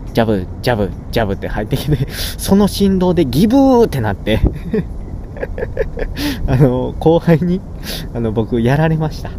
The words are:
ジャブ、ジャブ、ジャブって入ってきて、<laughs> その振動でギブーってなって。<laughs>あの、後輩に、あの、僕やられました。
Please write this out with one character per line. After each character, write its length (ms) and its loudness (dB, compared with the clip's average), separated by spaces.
ジ 80 2
ャ 60 2
ブ、 200 0
ジ 80 0
ャ 60 2
ブ、 140 0
ジ 100 0
ャ 60 2
ブ 80 -2
っ 20 -4
て 120 -6
入 160 -4
っ 20 -6
て 100 -2
き 140 -4
て、 180 0
<laughs> 300 -8
そ 180 0
の 100 4
振 320 2
動 160 2
で 100 2
ギ 220 2
ブ 100 4
ー 300 6
っ 20 2
て 120 -4
な 140 0
っ 20 -4
て。 240 0
<laughs> 1040 -4
あ 100 2
の、 420 4
後 200 4
輩 220 4
に、 200 0
あ 60 -4
の、 120 0
僕 280 0
や 160 4
ら 120 4
れ 80 2
ま 140 -2
し 120 -8
た。 160 -8